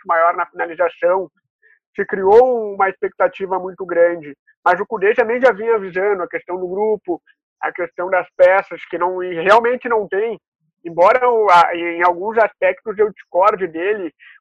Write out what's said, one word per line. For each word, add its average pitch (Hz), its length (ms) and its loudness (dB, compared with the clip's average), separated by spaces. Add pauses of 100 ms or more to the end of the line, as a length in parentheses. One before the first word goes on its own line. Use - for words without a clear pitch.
maior 170 280 2
na 175 120 -6
finalização. 170 840 -2 (640)
Se 202 80 -4
criou 214 680 2
uma 196 160 -2
expectativa 190 680 -4
muito 185 260 -12
grande. 170 500 0 (280)
Mas 180 160 2
o 208 80 -8
Kudê 208 260 0
também 240 260 0
já 247 120 4
vinha 220 240 -2
avisando 190 480 -2
a 165 40 -6
questão 175 320 -10
do 185 80 -6
grupo, 196 540 -4 (400)
a 156 100 -6
questão 180 380 -8
das 180 260 0
peças, 185 540 2
que 175 80 -8
não, 180 260 -4
e 180 180 -8
realmente 233 460 2
não 220 200 -2
tem. 208 320 -4 (440)
Embora 196 460 2
o, 220 200 2
a, 175 260 6
em 170 280 -4
alguns 180 340 -2
aspectos 196 600 -2
eu 208 140 2
discorde 190 560 0
dele, 175 460 -6 (280)